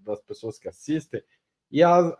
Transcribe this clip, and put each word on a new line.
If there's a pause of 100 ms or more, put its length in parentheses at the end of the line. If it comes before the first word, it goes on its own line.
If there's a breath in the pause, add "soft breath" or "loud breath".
das
pessoas
que
assistem, (500)
e
elas